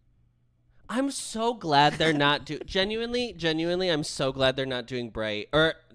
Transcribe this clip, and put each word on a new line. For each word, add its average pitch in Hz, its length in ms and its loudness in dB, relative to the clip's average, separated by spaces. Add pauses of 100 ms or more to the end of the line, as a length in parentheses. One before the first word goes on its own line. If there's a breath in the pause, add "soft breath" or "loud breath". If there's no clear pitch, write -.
(880)
I'm 262 220 -2
so 233 420 -4
glad 151 400 4
they're 156 200 2
not 143 320 2
do-, 151 140 -8
<laughs> - 60 -12
genuinely, 226 680 -2
genuinely, 165 560 0
I'm 151 140 0
so 135 280 -2
glad 131 240 2
they're 135 100 -2
not 123 200 -6
doing 123 240 -6
bright, 107 440 -4
or 156 220 4 (200)